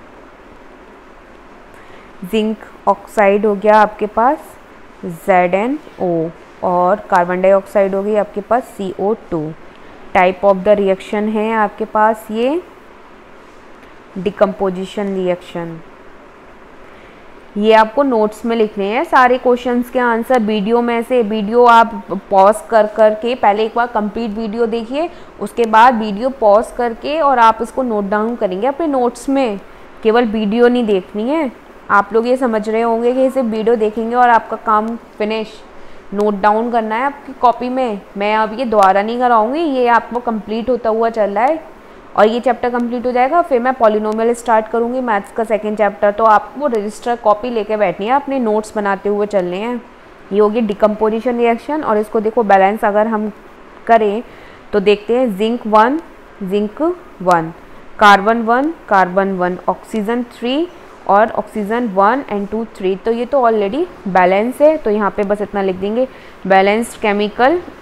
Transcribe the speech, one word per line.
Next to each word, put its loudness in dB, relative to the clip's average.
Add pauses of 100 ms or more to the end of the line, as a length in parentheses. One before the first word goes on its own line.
(2250)
Zinc -2 (300)
oxide 0
हो 2
गया 4
आपके 2
पास -2 (500)
ज़ेड 0
एन -2 (240)
ओ -2 (340)
और 2 (100)
carbon 0
dioxide 2
हो -2
गई -2
आपके -4
पास -2 (140)
सीओ -4 (180)
two। -6 (640)
Type 0
of 2
the 4
reaction -2
है -2
आपके -2
पास 0
ये -2 (1600)
decomposition -2
reaction। -6 (1800)
ये 4
आपको 4
notes 0
में -2
लिखने -2
हैं -2
सारे 4
questions 0
के -2
answer। 0
video 0
में -2
से, 0
video 0
आप 6 (360)
pause 4 (140)
कर 4
कर 4
के -4
पहले 0
एक -8
बार -2
complete -4
video -4
देखिए, -4 (300)
उसके -2
बाद 6
video -4
pause 2
करके -4
और 2
आप 4
इसको -6
note -2
down -2
करेंगे -4
अपने -2
notes -2
में, 0 (440)
केवल 4
video 2
नहीं 2
देखनी -2
है। -2 (400)
आप 2
लोग 2
ये 2
समझ -2
रहे 0
होंगे 0
कि 2
सिर्फ -2
वीडियो 0
देखेंगे -2
और 4
आपका 0
काम 0 (220)
finish, -6 (520)
Note 0
down 2
करना -2
है -2
आपकी -8
copy 2
में। -4 (160)
मैं 0
अब 0
ये -2
दोबारा 4
नहीं -4
कराऊंगी, 2
ये 0
आपको 0
complete -6
होता -2
हुआ 0
चल -2
रहा 0
है 0 (540)
और 4
ये 0
chapter -2
complete -4
हो -2
जाएगा, 2
फिर 0
मैं -2
polynomial 0
start 0
करूँगी -2
maths -4
का -4
second -4
chapter। 0
तो -2
आपको 2
register -4
copy 0
लेके -4
बैठनी -2
है, 0
अपने -2
notes -2
बनाते -2
हुए -2
चलने -2
हैं। -6 (500)
ये 0
होगी 2
decomposition 0
reaction। -2
और 0
इसको -2
देखो 0
balance 2
अगर 2
हम -4 (560)
करें 2 (500)
तो 2
देखते 0
हैं 0
zinc -2
one, 4 (440)
zinc -4 (400)
one, 0 (460)
carbon 6
one, 0 (160)
carbon 2
one, -2 (120)
oxygen -4
three -4 (420)
और 4
oxygen -4
one 0
and -4
two, -4 (100)
three। -4
तो -4
ये -2
तो 0
already 0 (220)
balance 2
है, 6
तो -4
यहाँ 0
पे -4
बस -2
इतना -6
लिख -2
देंगे। -2 (400)
Balanced 2
chemical 0 (220)